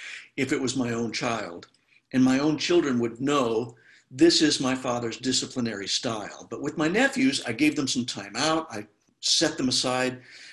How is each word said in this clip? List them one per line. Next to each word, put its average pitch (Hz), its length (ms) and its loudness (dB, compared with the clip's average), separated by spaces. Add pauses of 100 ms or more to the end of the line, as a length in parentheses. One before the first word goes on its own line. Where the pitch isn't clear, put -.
(360)
if 131 160 -2
it 139 100 0
was 127 140 -2
my 120 160 -2
own 117 220 -4
child. 104 540 -6 (440)
And 131 120 4
my 131 160 6
own 147 180 2
children 147 420 2
would 117 220 -2
know, 123 560 0 (320)
"This 160 320 6
is 147 180 4
my 131 140 0
father's 120 440 -4
disciplinary 120 720 -4
style." 107 640 -6
But 120 120 -10
with 147 160 -6
my 156 100 2
nephews, 175 580 2
I 123 60 -4
gave 147 240 2
them 139 120 -2
some 123 180 -2
time 101 300 -8
out. 160 360 0
I 110 160 -10 (340)
set - 360 2
them 131 120 0
aside, 127 520 0 (320)